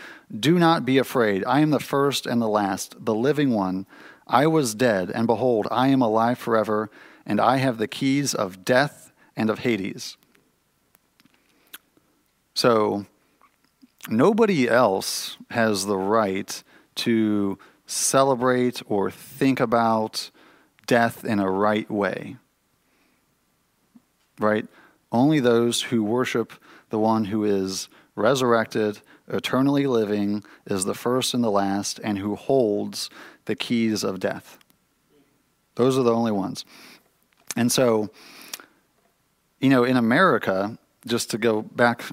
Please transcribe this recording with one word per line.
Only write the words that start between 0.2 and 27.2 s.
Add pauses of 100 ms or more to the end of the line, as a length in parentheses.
'Do
not
be
afraid.
I
am
the
first
and
the
last,
the
living
one. (420)
I
was
dead,
and
behold,
I
am
alive
forever, (360)
and
I
have
the
keys
of
death (240)
and
of
Hades.'" (2250)
So (1040)
nobody
else (140)
has
the
right (320)
to (280)
celebrate
or
think
about (560)
death
in
a
right
way, (2000)
right? (440)
Only
those
who
worship (360)
the
one